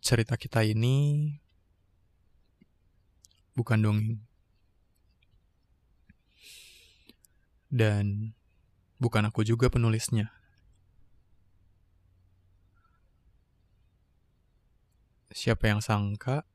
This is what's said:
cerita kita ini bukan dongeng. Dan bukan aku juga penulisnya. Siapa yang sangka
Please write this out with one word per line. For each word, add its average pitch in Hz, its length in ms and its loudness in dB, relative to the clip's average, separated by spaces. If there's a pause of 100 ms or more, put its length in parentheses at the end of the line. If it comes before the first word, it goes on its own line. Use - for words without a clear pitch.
cerita 113 360 0
kita - 240 -2
ini 143 720 0 (2250)
bukan 117 240 2
dongeng. 107 400 0 (3500)
Dan 107 680 0 (640)
bukan 110 260 2
aku 110 160 -2
juga 117 240 2
penulisnya. 113 640 0 (4000)
Siapa - 340 -2
yang 104 160 0
sangka 104 720 -4